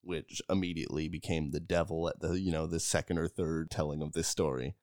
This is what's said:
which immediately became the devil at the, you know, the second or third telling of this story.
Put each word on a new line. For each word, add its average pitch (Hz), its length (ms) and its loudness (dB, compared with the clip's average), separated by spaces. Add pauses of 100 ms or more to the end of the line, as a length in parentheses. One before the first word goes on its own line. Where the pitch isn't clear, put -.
which 82 480 -6
immediately 82 580 0
became 78 420 0
the 78 100 0
devil 85 500 2
at - 100 -8
the, 85 180 0
you 95 140 2
know, 80 140 2
the 85 120 0
second 85 380 0
or 82 100 2
third 80 440 -2
telling 76 320 -2
of 76 100 -4
this 82 160 0
story. 67 540 0